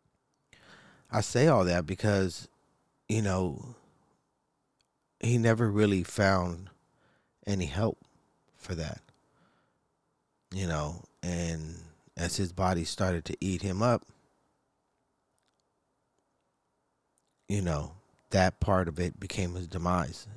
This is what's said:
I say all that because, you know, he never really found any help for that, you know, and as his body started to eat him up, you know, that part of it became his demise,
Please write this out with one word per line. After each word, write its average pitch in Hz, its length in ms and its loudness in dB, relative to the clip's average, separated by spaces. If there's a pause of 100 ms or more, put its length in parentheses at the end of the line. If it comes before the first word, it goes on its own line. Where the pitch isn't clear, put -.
(1120)
I 110 100 2
say 123 280 4
all 117 160 6
that 87 220 0
because, 95 640 0 (600)
you 110 140 0
know, 95 520 -2 (1400)
he 120 180 2
never 113 320 4
really 101 360 4
found 95 680 2 (760)
any 95 200 -2
help 92 320 -2 (580)
for - 200 -8
that, 78 240 -8 (1500)
you 95 140 -4
know, 78 340 -4 (200)
and 82 520 -4 (420)
as 85 200 -4
his 92 160 -2
body 90 320 0
started 90 400 -2
to - 160 -8
eat 90 220 -2
him 95 200 -2
up, 120 240 2 (3500)
you 101 120 -2
know, 78 340 -2 (360)
that 92 300 4
part 92 260 2
of 82 140 -6
it 87 180 -4
became 90 360 -6
his 90 120 -8
demise, 87 720 -2